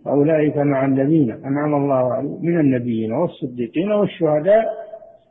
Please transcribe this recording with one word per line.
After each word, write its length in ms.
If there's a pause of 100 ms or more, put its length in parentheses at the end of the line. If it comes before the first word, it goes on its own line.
أولئك 500
مع 280
الذين 460
أنعم 440
الله 380
عليهم 320
من 140
النبيين 520
والصديقين 800
والشهداء 920 (480)